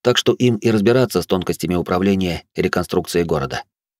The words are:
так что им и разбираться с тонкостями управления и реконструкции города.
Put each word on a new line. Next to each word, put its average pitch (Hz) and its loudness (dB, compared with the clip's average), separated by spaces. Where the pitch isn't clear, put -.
так 123 2
что - 2
им 123 2
и 113 0
разбираться 110 2
с - -10
тонкостями 90 -2
управления 90 0
и - -4
реконструкции 87 -2
города. 73 -4